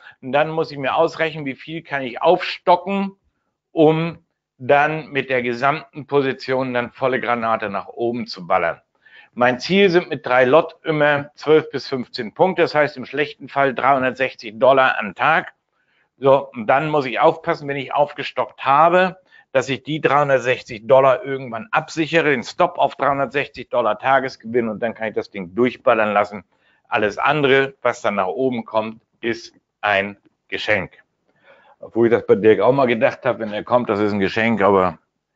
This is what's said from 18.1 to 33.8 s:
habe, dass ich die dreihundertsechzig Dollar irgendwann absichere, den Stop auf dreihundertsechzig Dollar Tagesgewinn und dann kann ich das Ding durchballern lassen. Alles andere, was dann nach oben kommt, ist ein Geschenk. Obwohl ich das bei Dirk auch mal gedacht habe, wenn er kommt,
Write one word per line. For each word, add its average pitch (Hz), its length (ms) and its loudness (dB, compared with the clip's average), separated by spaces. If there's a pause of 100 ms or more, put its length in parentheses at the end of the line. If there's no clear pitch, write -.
habe, 170 560 4 (320)
dass 131 160 0
ich 127 160 -4
die 151 160 -6
dreihundertsechzig 127 880 0
Dollar 135 360 4
irgendwann 131 460 -8
absichere, 156 600 0
den 123 120 0
Stop - 340 -2
auf 139 200 0
dreihundertsechzig 139 720 -4
Dollar 110 320 0
Tagesgewinn 127 680 0
und 104 120 -8
dann 113 140 -4
kann 110 160 -8
ich 87 40 -16
das 110 160 -6
Ding 92 240 -12
durchballern 113 580 0
lassen. 101 300 0 (460)
Alles 107 300 0
andere, 135 640 2
was 120 180 -2
dann 104 160 -2
nach 95 100 0
oben 127 380 -4
kommt, 110 360 -6 (200)
ist 113 340 -6 (260)
ein 101 360 0 (320)
Geschenk. 98 500 -4 (800)
Obwohl 117 300 0
ich 110 40 4
das 107 140 0
bei - 80 4
Dirk 101 280 4
auch 120 100 4
mal 139 160 2
gedacht 120 360 0
habe, 113 140 -2
wenn 107 140 -8
er 104 100 -6
kommt, 120 260 0